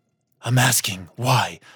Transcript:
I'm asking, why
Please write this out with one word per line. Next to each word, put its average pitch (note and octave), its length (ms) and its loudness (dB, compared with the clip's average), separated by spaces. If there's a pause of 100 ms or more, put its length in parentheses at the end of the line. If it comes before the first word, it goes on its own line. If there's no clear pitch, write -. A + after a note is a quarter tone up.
(420)
I'm A#2+ 160 0
asking, G#2+ 600 0
why B2 420 0 (160)